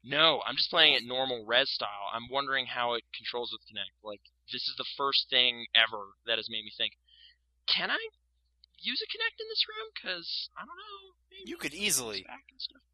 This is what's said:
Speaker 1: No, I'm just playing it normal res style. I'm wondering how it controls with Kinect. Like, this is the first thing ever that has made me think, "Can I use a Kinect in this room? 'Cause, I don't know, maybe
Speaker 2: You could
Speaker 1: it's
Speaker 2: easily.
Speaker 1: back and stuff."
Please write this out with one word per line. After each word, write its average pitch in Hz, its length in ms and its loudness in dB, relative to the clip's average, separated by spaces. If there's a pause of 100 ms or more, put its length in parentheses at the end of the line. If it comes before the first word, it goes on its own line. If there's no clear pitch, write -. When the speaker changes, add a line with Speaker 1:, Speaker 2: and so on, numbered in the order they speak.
Speaker 1:
No, 147 420 4
I'm 123 100 -2
just - 140 0
playing 156 240 8
it 117 100 2
normal 127 420 -2
res 123 240 4
style. 101 440 -4
I'm 117 160 -6
wondering 135 380 -2
how 120 260 -2
it 117 100 -2 (100)
controls 113 380 -6
with 110 160 -12
Kinect. 101 240 -10 (120)
Like, 104 180 -10 (300)
this - 180 -4
is - 80 -8
the 131 80 -8 (100)
first 139 340 2
thing 123 360 4 (100)
ever 110 380 4 (120)
that 113 120 0
has 110 120 -6
made 110 140 -6
me 104 140 -12
think, 107 160 -2 (760)
"Can 185 240 0
I 440 160 -4 (720)
use 247 220 -4
a 427 60 -6
Kinect 453 340 -4
in 440 80 -10
this 440 180 0
room? 440 200 -8 (140)
'Cause, - 540 -8
I - 100 -12
don't 339 120 -16
know, 392 360 -16 (160)
maybe 381 200 -16
Speaker 2:
You 339 80 -10
could 143 160 -6
Speaker 1:
it's 185 80 -10
Speaker 2:
easily. 120 420 -2
Speaker 1:
back - 260 -18
and - 120 -20
stuff." - 200 -14 (120)